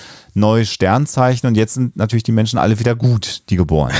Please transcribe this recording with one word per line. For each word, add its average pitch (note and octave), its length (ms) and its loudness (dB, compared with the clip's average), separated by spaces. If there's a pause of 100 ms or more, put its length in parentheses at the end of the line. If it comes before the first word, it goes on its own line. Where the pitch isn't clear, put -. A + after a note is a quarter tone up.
(340)
neue G#2+ 320 2
Sternzeichen. B2+ 840 0
Und A#2 60 2
jetzt G#2+ 180 0
sind B2+ 240 -4
natürlich A2 260 -2
die - 80 -2
Menschen A2 280 0
alle G#2+ 200 2
wieder A#2 160 0
gut, A#2 540 -2
die F#2+ 80 0
geboren D2+ 420 0